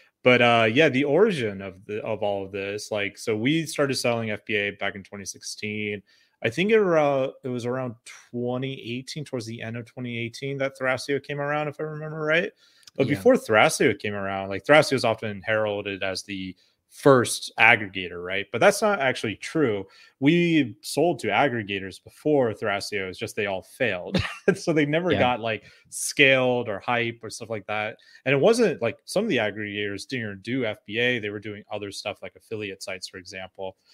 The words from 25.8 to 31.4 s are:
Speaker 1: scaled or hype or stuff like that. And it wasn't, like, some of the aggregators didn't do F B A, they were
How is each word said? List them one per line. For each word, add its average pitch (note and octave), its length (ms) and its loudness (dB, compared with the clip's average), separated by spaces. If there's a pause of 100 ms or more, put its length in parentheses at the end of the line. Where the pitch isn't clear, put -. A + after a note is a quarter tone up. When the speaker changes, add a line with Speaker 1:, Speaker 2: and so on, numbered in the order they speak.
Speaker 1:
scaled B2+ 800 2
or G2 120 -6
hype A#2 420 -4
or A2 80 -12
stuff G#2+ 180 -14
like A2 200 -10
that. G#2+ 280 -6 (300)
And C3+ 80 2
it C#3 40 4
wasn't, G3 440 2
like, A#2 240 -2
some G3 180 -2
of A3+ 60 -2
the C#3+ 80 0
aggregators G#2 680 -4
didn't G#2 360 -8
do B2 240 -4
F G#2+ 180 -8
B G#2 140 -8
A, B2 200 2
they G#2 120 -6
were G#2 100 -8